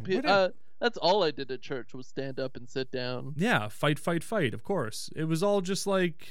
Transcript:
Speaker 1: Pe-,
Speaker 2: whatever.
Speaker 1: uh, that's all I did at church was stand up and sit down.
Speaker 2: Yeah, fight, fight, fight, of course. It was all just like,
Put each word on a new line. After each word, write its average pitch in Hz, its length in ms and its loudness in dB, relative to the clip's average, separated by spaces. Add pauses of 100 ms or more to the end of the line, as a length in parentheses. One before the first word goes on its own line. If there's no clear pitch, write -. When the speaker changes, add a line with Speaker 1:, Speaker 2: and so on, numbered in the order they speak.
Speaker 1:
Pe-, 185 140 0
Speaker 2:
whatever. 247 160 4
Speaker 1:
uh, 190 160 6 (320)
that's 160 160 2
all 185 260 4
I 156 80 4
did 131 200 -4
at 127 100 -4
church 127 320 -6
was 131 120 -8
stand 135 320 -6
up 131 200 -4
and 123 120 -10
sit 131 220 -2
down. 127 460 -4
Speaker 2:
Yeah, 156 320 2
fight, 151 280 2
fight, 170 280 0
fight, 160 280 0
of 104 120 -6
course. 143 500 -2
It 151 80 -2
was 160 180 0
all 202 200 4
just 185 260 -2
like, 185 440 2